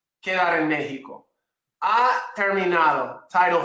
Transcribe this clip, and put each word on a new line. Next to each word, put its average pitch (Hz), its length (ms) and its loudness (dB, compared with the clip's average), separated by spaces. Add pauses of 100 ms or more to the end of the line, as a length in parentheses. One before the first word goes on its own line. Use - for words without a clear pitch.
(200)
quedar 175 400 0
en 156 80 0
México. 135 600 -8 (500)
Ha 233 280 2 (260)
terminado 175 960 0
Title 180 340 2